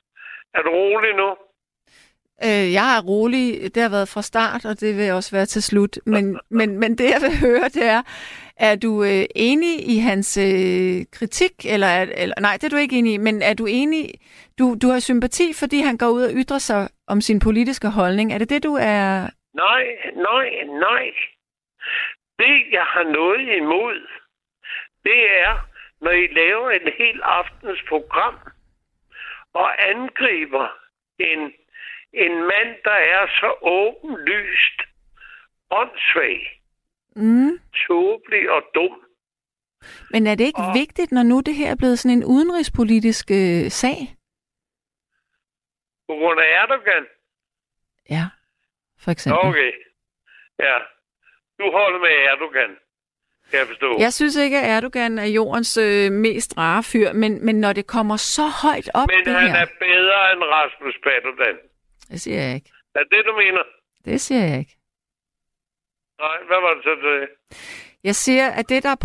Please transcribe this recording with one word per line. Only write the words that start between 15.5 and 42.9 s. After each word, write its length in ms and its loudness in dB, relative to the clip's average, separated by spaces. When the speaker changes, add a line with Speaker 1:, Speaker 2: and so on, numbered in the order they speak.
Speaker 2:
fordi 220 0
han 160 0
går 120 2
ud 140 2
og 100 0
ytrer 240 -2
sig 320 -2
om 140 2
sin 180 2
politiske 500 2
holdning. 440 0
Er 40 -4
det 120 -2
det, 140 0
du 120 0
er 540 0
Speaker 1:
Nej, 300 2
nej, 340 0
nej. 260 0
Det, 140 4
jeg 120 0
har 200 -2
noget 540 0
imod, 500 -2
det 160 4
er, 240 -2
når 100 0
I 160 2
laver 440 0
en 260 -2
hel 260 -2
aftens 560 -4
program 460 -4
og 360 0
angriber 800 -4
en, 200 -2
en 280 0
mand, 420 0
der 80 0
er 120 0
så 340 -2
åbenlyst 1160 -2
åndssvag, 840 -2
Speaker 2:
Mm. 440 2
Speaker 1:
tåbelig 640 0
og 120 2
dum. 280 -2
Speaker 2:
Men 160 2
er 80 2
det 80 2
ikke 180 -2
Speaker 1:
Og 140 -2
Speaker 2:
vigtigt, 360 -2
når 120 2
nu 180 4
det 140 -4
her 160 -2
er 40 -4
blevet 240 0
sådan 180 4
en 80 0
udenrigspolitisk, 1080 2